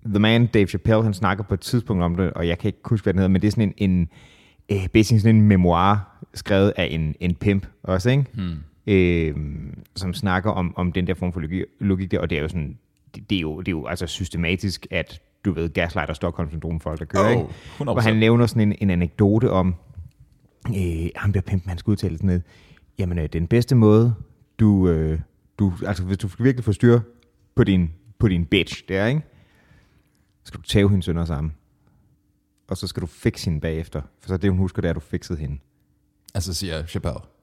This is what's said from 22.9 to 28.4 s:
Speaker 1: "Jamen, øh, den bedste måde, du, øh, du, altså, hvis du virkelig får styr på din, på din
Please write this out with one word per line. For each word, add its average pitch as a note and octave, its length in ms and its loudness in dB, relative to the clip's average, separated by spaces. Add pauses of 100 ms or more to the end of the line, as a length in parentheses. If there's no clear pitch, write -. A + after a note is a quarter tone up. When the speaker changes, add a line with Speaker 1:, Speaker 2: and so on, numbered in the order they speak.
Speaker 1:
"Jamen, F2 200 -2
øh, D2+ 140 -2
den E2+ 140 -2
bedste A#2+ 280 2
måde, A2+ 400 6 (460)
du, G2+ 280 6
øh, D#2+ 300 0 (400)
du, G2 140 2 (140)
altså, F#2+ 180 -4
hvis F#2+ 140 -4
du G2+ 100 -6 (100)
virkelig B2 260 0
får G#2+ 80 0
styr A#2+ 280 6 (560)
på A#2+ 80 6
din, F#2 260 2 (280)
på A2+ 100 2
din F2 160 0